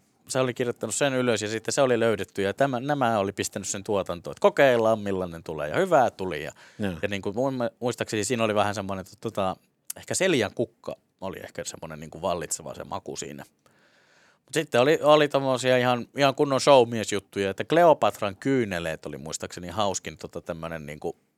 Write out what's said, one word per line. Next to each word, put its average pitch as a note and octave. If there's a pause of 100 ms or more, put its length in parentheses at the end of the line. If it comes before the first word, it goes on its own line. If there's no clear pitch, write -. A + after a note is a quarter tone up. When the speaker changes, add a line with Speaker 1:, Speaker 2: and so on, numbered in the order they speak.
(280)
Speaker 1:
se C3
oli B2+
kirjoittanut A#2
sen C#3+
ylös B2
ja G#2
sitten A2
se D3
oli B2+
löydetty G#2
ja G2
tämä, C3+
nämä C3
oli G2
pistänyt G2
sen G2
tuotantoon, F2
että -
kokeillaan A#2+
millainen F#2
tulee D2+
ja F2+
hyvää D#3
tuli. E2
Ja, D2 (280)
Speaker 2:
Joo. G2+
Speaker 1:
ja G2+
niin G2
kuin G2
mun, B2+ (100)
muistaakseni A#2
siinä A2+
oli G#2+
vähän G2+
semmoinen, G2
että -
tota, F#2+ (420)
ehkä -
Seljan C3+
kukka - (260)
oli F#2
ehkä -
semmoinen D#2
niin D#2
kuin D#2
vallitseva E2
se -
maku C#2+
siinä. C#2 (1000)
Mut -
sitten D3
oli, D3+
oli D3+
tommosia C3
ihan, B2 (120)
ihan C3+
kunnon C#3
showmiesjuttuja, A2+
että G2
Kleopatran B2+
kyyneleet F#2+
oli D2
muistaakseni E2
hauskin F2
tota E2+
tämmönen E2
niinku D2+ (220)